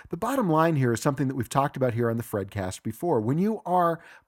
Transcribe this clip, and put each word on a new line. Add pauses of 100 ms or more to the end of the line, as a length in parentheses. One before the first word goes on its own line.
The
bottom
line
here
is
something
that
we've
talked
about
here
on
the
Fredcast
before.
When
you
are (280)